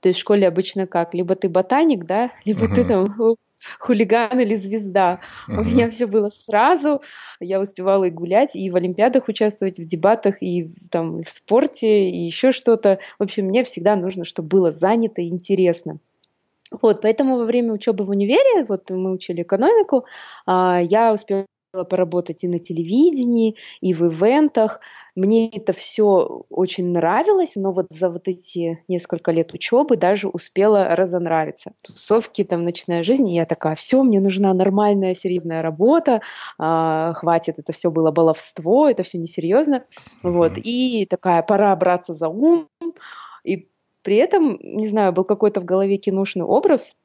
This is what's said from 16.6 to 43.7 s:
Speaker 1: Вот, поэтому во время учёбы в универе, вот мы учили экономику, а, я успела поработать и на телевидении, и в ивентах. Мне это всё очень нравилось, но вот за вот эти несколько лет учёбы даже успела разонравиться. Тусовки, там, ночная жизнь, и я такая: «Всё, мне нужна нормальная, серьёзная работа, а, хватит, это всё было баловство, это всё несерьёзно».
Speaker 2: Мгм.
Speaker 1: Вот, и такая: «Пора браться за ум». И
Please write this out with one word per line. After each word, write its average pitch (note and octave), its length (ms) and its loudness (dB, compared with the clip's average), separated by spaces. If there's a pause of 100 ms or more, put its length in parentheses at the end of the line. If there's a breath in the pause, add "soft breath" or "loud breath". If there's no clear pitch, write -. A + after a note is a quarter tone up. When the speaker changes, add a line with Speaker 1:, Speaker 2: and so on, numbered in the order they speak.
Speaker 1:
Вот, G#3+ 200 2
поэтому B3+ 360 0
во A#3+ 80 -2
время A#3 280 0
учёбы G#3 320 -2
в F#3+ 40 -8
универе, C#4 580 2
вот F#3+ 240 -6
мы F#3 200 -4
учили F3+ 320 -6
экономику, C4+ 640 2 (420 loud breath)
а, F#3 340 2
я G#3+ 320 2
успела G3 320 -4 (440)
поработать F3 540 -2
и F#3 40 -4
на F3 120 -2
телевидении, A3+ 960 0 (260 loud breath)
и F#3 140 0
в D#3+ 120 -2
ивентах. G#3+ 720 2 (360 loud breath)
Мне A3+ 340 2
это G#3 240 -4
всё F#3+ 760 0
очень F3+ 420 -4
нравилось, C#4 680 0
но F#3+ 140 -2
вот F3+ 200 -2
за E3+ 180 -2
вот E3+ 180 -8
эти E3+ 600 -6
несколько F3 440 -4
лет E3 220 0
учёбы B3 440 0
даже G3 320 0
успела F#3+ 640 0
разонравиться. E3+ 760 -2 (120)
Тусовки, - 600 -2
там, E3+ 220 -2
ночная E3+ 380 -4
жизнь, B3 260 2
и E3+ 60 -2
я E3 100 2
такая: D#3 300 -4
«Всё, C4 280 0
мне A3 180 4
нужна G3 320 2
нормальная, F#3+ 640 2
серьёзная E3+ 480 -4
работа, A3+ 580 2 (380 loud breath)
а, D#3+ 540 0
хватит, E3 460 -2
это D#3+ 140 -8
всё E3+ 180 -4
было D#3+ 200 2
баловство, E3 800 2
это G3+ 140 0
всё - 160 -8
несерьёзно». A3 640 -2 (400 loud breath)
Speaker 2:
Мгм. F3 120 -2
Speaker 1:
Вот, E3+ 220 2
и A#3+ 520 -2
такая: F3 340 0
«Пора G3+ 320 2
браться F3+ 380 -2
за D#3 160 -4
ум». D4+ 380 0 (800 loud breath)
И C#4+ 220 -6 (360)